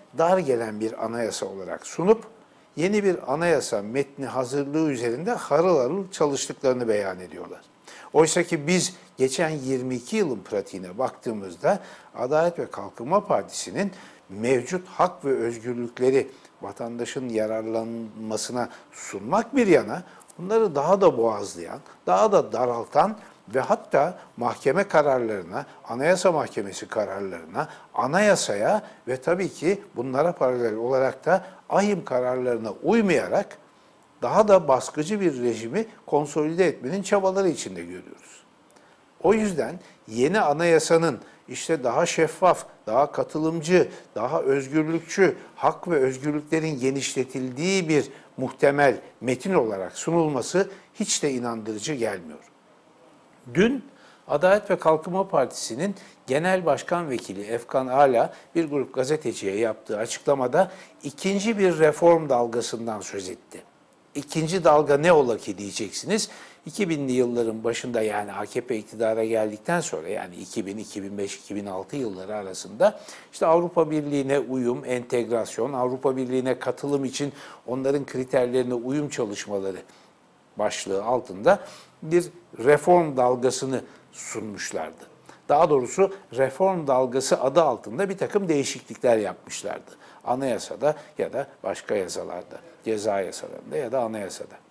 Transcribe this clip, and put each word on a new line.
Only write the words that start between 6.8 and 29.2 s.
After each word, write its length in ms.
beyan 320
ediyorlar. 400
Oysa 300
ki 240
biz 280
geçen 320
yirmi 460
iki 220
yılın 240
pratiğine 580
baktığımızda 840
Adalet 440
ve 120
Kalkınma 560
Partisi'nin 680
mevcut 600
hak 360
ve 60
özgürlükleri 960
vatandaşın 640
yararlanmasına 1400
sunmak 640
bir 100
yana 360
bunları 360
daha 260
da 180
boğazlayan, 600
daha 260
da 200
daraltan 680
ve 60
hatta 580
mahkeme 520
kararlarına, 800
Anayasa 440
Mahkemesi 560
kararlarına, 800
anayasaya 880
ve 80
tabii 320